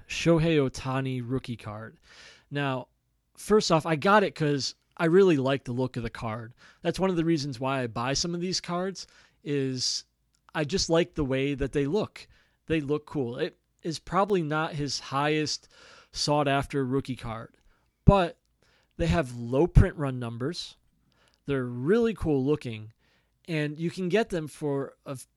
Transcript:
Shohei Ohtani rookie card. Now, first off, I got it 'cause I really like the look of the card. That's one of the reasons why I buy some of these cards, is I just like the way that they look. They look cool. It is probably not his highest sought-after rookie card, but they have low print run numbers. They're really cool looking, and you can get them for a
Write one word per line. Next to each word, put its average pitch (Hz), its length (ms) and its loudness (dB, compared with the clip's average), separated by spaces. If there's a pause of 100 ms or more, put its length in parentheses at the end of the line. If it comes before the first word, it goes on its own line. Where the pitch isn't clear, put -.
Shohei 165 480 2
Ohtani 131 680 -2
rookie 123 320 -4
card. 110 420 -14 (540)
Now, 139 360 -4 (500)
first - 340 2
off, 160 140 4
I 160 100 0
got 196 280 4
it 156 120 -2
'cause 147 400 -2 (220)
I 170 80 0
really 180 300 8
like 135 300 0
the 123 80 -6
look 127 240 -2
of 117 60 -6
the 113 60 -6
card. 113 440 -10 (280)
That's 170 180 -2
one 190 100 2
of 180 80 0
the 160 80 2
reasons 143 340 0
why 131 220 -2
I 123 60 -2
buy 120 260 -2
some 170 200 -2
of 175 60 -4
these 175 220 -4
cards, 180 460 -6 (360)
is 135 600 -4 (480)
I 160 100 -2
just 170 260 -2
like 170 260 2
the 151 100 -2
way 135 280 0
that 139 200 -4
they 143 120 0
look. 180 420 -4 (400)
They 160 120 0
look 147 260 -4
cool. 127 320 -4
It 160 200 -6 (260)
is 165 160 -6
probably 190 420 0
not 156 340 -2
his 143 240 -4
highest 147 680 -2 (460)
sought-after 139 720 0
rookie 131 320 -2
card, 113 400 -12 (480)
but 190 320 6 (580)
they 170 120 -2
have 156 280 0
low 123 320 2
print 190 300 8
run 135 200 -4
numbers. 120 600 -8 (680)
They're 135 200 -2
really 175 480 2
cool 143 320 0
looking, 113 480 -4 (560)
and 151 280 -4
you 165 140 -4
can 185 160 -4
get 214 220 0
them 160 180 -4
for 139 480 -6 (100)
a 139 120 -10 (200)